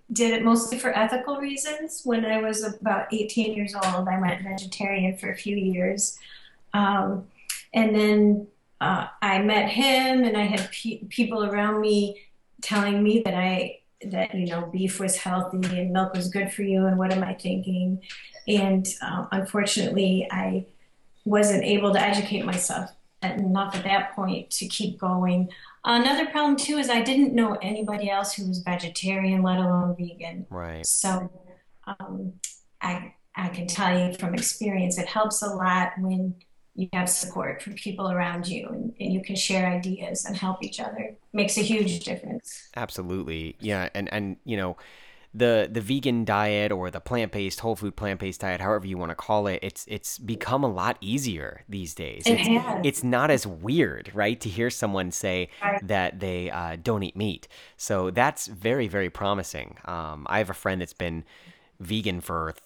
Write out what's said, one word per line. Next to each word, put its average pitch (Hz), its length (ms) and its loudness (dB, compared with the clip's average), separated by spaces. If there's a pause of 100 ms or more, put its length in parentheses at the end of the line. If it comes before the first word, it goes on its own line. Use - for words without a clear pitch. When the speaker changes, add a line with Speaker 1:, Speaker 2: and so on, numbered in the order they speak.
(140)
Speaker 1:
did 233 200 4
it 226 120 2
mostly 233 340 4
for 233 180 0
ethical 254 400 0
reasons. 285 680 -6
When 226 180 2
I 220 180 0
was 214 220 -2
about 208 500 -2
eighteen 220 400 0
years 208 220 -2
old, 185 320 2
I 185 140 0
went 180 200 0
vegetarian 190 760 -2
for 196 140 -6
a 190 40 -6
few 202 220 -4
years. 190 600 0 (560)
Um, 196 540 2 (460)
and 220 200 6
then, 208 540 6 (320)
uh, 175 280 0 (140)
I 196 180 4
met 208 300 4
him, 262 540 4
and 214 140 4
I 208 60 4
had 196 280 0
pe-, - 380 -6
people 220 340 0
around 208 380 2
me 208 400 2 (400)
telling 202 420 2
me 220 220 6
that 180 80 -2
I, 180 460 0 (260)
that, 185 280 -2
you 180 140 -2
know, 170 240 -4
beef 190 300 -2
was 185 160 0
healthy 185 400 -2 (200)
and 180 140 0
milk 190 220 2
was 180 160 -2
good 196 220 -2
for 202 120 -4
you, 190 220 4
and 185 120 4
what 185 140 2
am 190 120 2
I 185 100 -4
thinking? 185 680 -2 (460)
And, 196 400 4 (140)
uh, - 320 -4
unfortunately, 190 960 2
I 190 340 -2 (600)
wasn't 208 400 4
able 202 280 4
to - 60 6
educate 202 460 0
myself - 440 -2 (320)
enough 190 540 0
at 180 80 -4
that 196 320 2
point 185 360 -2
to - 160 -4
keep 185 300 -4
going. 180 520 2 (340)
Another 269 440 4
problem, 294 280 4
too, 294 220 0
is 254 120 0
I 233 120 4
didn't 262 340 4
know 220 260 4
anybody 208 480 -2
else 196 240 0
who 196 140 -4
was 185 120 -2
vegetarian, 185 840 0
let 185 160 4
alone 180 400 2
vegan. 170 500 -8
Speaker 2:
Right. 85 360 -8
Speaker 1:
So, 185 440 0 (560)
um, 190 480 -8 (480)
I, 185 320 -6 (220)
I 185 140 -2
can - 180 -6
tell 185 320 2
you 180 140 2
from 175 200 -4
experience, 190 640 0
it 180 100 -4
helps 214 360 0
a 202 60 -2
lot 185 500 0
when 185 340 0 (440)
you 185 160 -2
have 180 160 0
support - 520 -4
from 202 120 -12
people 190 380 -6
around 180 360 -2
you, - 220 -6
and, - 300 -8
and 196 120 -2
you 190 120 0
can 196 120 -6
share 190 320 2
ideas 180 580 -4
and - 120 -4
help 190 260 -4
each - 160 -10
other. 220 200 -8
It - 200 -10 (140)
makes 202 240 0
a 214 40 0
huge 202 440 2
difference. - 720 -10
Speaker 2:
Absolutely. 87 840 -6
Yeah. 101 360 -2
And, 98 180 -4
and, 98 320 -4
you 113 120 -2
know, 90 200 -2 (560)
the, 113 380 4
the 113 100 -2
vegan 123 420 0
diet 104 480 2
or 90 200 -4
the 85 80 -8
plant-based, 104 640 -4
whole 113 140 -2
food 101 200 -6
plant-based 98 460 -6
diet, 92 200 -2
however 98 240 0
you 95 120 -4
wanna 85 180 -4
call 104 320 0
it, 92 160 0
it's, - 240 -8
it's - 320 -8
become 120 440 -2
a 120 80 2
lot 95 300 -2
easier 98 640 -4
these 95 280 -8
days. 69 320 -6
Speaker 1:
It 233 120 4
Speaker 2:
It's, - 80 2
Speaker 1:
has. 226 360 2
Speaker 2:
it's 139 200 0
not 123 280 4
as 123 160 2
weird, 95 640 -2
right, 104 260 0
to - 80 -6
hear 113 220 0
someone 98 420 -2
say 92 380 -2 (120)
Speaker 1:
Right. 101 260 -2
Speaker 2:
that 95 320 0
they, 90 320 -4
uh, 85 300 -6
don't 107 200 0
eat 92 140 -6
meat. 98 320 -4 (280)
So 92 360 -2
that's 127 340 0
very, 113 420 -2
very 92 220 0
promising. 98 760 -4
Um, 78 440 -8
I 98 80 2
have 95 140 0
a 87 40 -6
friend 95 240 -4
that's 87 140 -8
been 82 300 -6 (560)
vegan 95 420 -4
for 80 340 -6 (100)